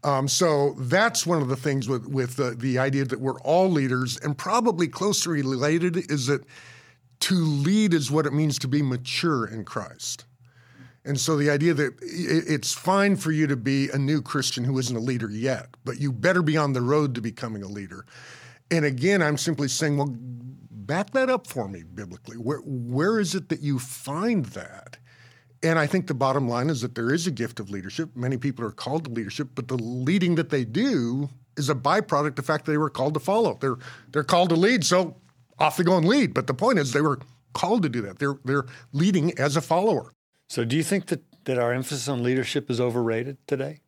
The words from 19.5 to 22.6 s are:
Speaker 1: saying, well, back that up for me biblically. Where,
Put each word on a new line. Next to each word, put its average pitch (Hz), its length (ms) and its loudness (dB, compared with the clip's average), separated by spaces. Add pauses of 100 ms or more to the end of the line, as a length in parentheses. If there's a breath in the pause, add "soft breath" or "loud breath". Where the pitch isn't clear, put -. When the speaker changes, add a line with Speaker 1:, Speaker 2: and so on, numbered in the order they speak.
Speaker 1:
saying, 147 300 0
well, 139 180 -2 (560)
back 139 400 -4
that 262 200 2
up 254 160 -2
for 113 200 -6
me 95 160 -10
biblically. 90 540 -14
Where, 120 220 -4